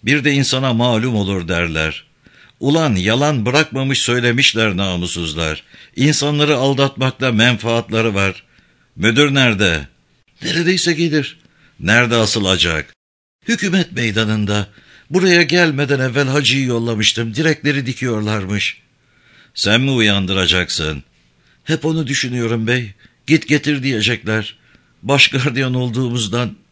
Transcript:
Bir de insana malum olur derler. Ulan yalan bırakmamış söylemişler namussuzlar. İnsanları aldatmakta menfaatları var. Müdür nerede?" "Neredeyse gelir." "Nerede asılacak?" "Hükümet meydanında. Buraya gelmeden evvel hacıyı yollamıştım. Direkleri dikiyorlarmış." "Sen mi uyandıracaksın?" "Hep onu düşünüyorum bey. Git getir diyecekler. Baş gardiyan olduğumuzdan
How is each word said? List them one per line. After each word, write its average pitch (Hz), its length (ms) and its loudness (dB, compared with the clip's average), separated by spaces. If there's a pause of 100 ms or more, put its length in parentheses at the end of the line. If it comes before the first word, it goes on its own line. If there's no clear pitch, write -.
Bir 139 220 2
de 147 80 2
insana 135 420 0
malum 117 400 2
olur 95 340 -2
derler. 80 560 -2 (560)
Ulan 147 340 2
yalan 117 520 0
bırakmamış 135 520 0
söylemişler 120 760 0
namussuzlar. 85 880 -4 (340)
İnsanları 147 600 2
aldatmakta 131 760 0
menfaatları 113 840 0
var. 95 280 -2 (540)
Müdür 127 380 2
nerede?" 98 540 2 (540)
"Neredeyse 175 500 0
gelir." 151 460 -2 (420)
"Nerede 117 360 2
asılacak?" 92 760 0 (540)
"Hükümet 196 440 0
meydanında. 107 760 0 (420)
Buraya 175 320 4
gelmeden 147 580 2
evvel 131 280 0
hacıyı 135 380 0
yollamıştım. 117 680 -2
Direkleri 143 520 -2
dikiyorlarmış." 107 920 -4 (760)
"Sen 107 260 2
mi 135 100 0
uyandıracaksın?" 92 1120 0 (600)
"Hep 156 200 -2
onu 160 220 0
düşünüyorum 120 600 -2
bey. 120 260 -2 (340)
Git 147 220 2
getir 147 340 0
diyecekler. 110 760 -2 (460)
Baş 135 260 2
gardiyan 131 460 -2
olduğumuzdan 120 720 -2 (240)